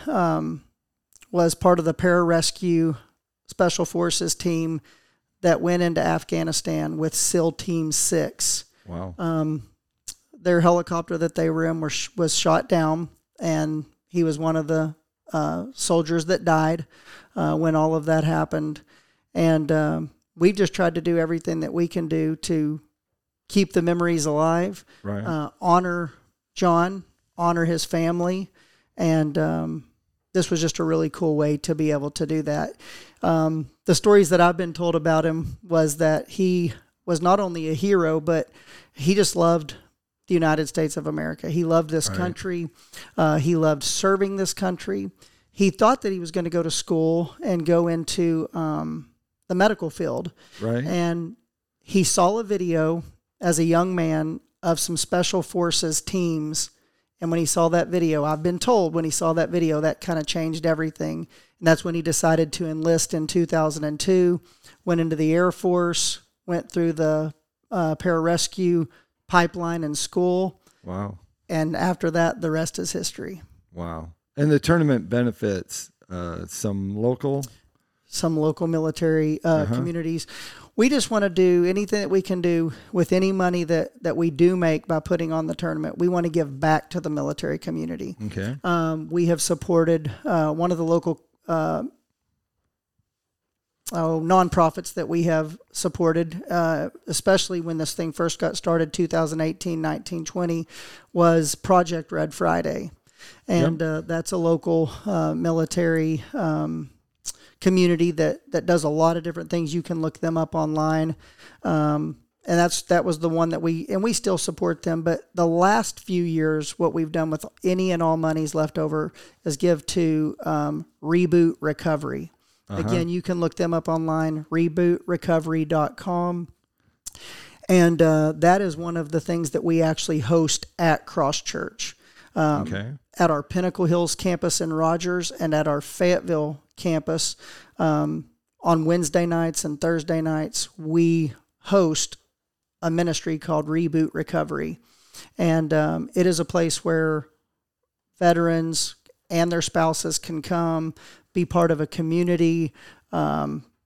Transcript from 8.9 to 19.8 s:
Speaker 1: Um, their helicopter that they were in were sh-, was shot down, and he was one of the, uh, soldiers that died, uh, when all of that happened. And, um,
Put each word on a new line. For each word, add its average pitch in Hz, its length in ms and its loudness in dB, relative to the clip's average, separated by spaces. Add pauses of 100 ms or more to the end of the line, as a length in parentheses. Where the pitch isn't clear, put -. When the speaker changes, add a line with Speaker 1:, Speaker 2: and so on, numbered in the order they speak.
Speaker 1:
Um, 156 520 -2 (640)
their 175 280 2
helicopter 170 560 2
that 160 180 -2
they 165 140 0
were 160 160 -2
in 165 160 -2
were 156 80 -4
sh-, - 260 -6
was 160 200 0
shot 160 340 2
down, 160 400 0 (300)
and 156 460 -2 (220)
he 175 160 0
was 156 140 0
one 160 200 0
of 151 100 -2
the, 156 280 0 (380)
uh, 160 400 -2
soldiers 165 520 0
that 180 200 0
died, 160 400 2 (500)
uh, 156 220 0
when 160 180 2
all 156 200 2
of 151 100 -2
that 160 180 2
happened. 156 580 -2 (520)
And, 160 380 2
um, 156 400 0 (240)